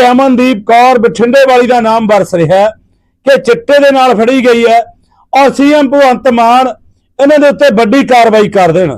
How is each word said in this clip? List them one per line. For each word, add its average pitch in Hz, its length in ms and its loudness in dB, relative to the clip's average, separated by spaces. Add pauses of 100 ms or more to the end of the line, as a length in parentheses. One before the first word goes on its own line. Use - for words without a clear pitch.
ਅਮਨਦੀਪ 247 600 0
ਕੌਰ 247 320 2
ਬਠਿੰਡੇ 240 500 0
ਵਾਲੀ 247 180 0
ਦਾ 247 140 -2
ਨਾਮ 220 280 -2
ਵਰਸ 196 260 -2
ਰਿਹਾ 170 240 -2
ਹੈ 214 120 0 (560)
ਕਿ 269 140 2
ਚਿੱਟੇ 240 380 -2
ਦੇ 277 120 2
ਨਾਲ 262 260 0
ਫੜੀ 233 300 -2
ਗਈ 233 200 0
ਹੈ 226 120 2 (540)
ਔਰ 262 220 2
ਸੀ 277 200 0
ਐਮ 285 160 0
ਭਗਵੰਤ 262 400 0
ਮਾਨ 240 380 0 (500)
ਇਹਨਾਂ 285 200 2
ਦੇ 285 100 2
ਉੱਤੇ 285 260 0
ਵੱਡੀ 233 320 0
ਕਾਰਵਾਈ 220 440 2
ਕਰ 180 220 0
ਦੇਣ। 165 260 -2